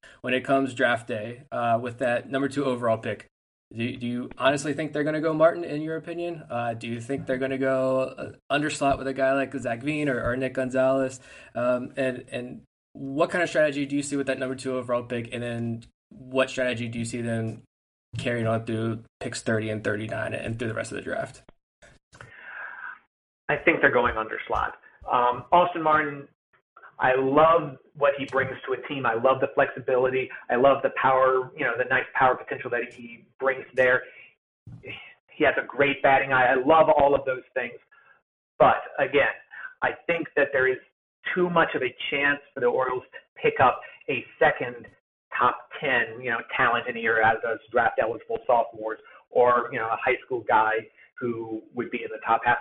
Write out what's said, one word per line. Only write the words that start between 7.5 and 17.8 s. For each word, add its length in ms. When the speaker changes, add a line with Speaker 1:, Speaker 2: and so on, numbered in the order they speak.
Speaker 1:
go, 420
uh, 320
underslot 480
with 100
a 60
guy 200
like 200
Zach 280
Veen 260
or, 160
or 140
Nick 160
Gonzalez? 680
Um, 420
and, 340
and 300
what 380
kind 120
of 60
strategy 360
do 120
you 60
see 120
with 120
that 120
number 160
two 220
overall 260
pick? 300
And 100
then 400
what 400
strategy 380
do 120
you 60
see 160
them 420